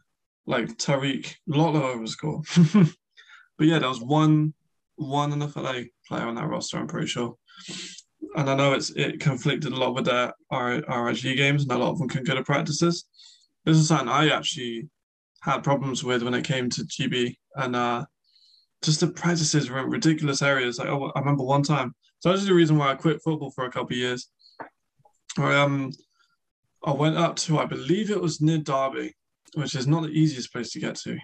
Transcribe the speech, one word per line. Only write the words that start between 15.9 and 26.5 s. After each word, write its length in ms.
with 180
when 120
it 100
came 280
to 140
G 220
B. 320
And, 200
uh, 300
just 160
the 80
practices 600
were 100
in 100
ridiculous 520
areas. 360
Like, 120
oh, 260
I 40
remember 240
one 200
time. 320
So 100
that's 160
the 80
reason 240
why 140
I 40
quit 280
football 280
for 140
a 60
couple 220
of 40
years. 320
I, 180
um, 360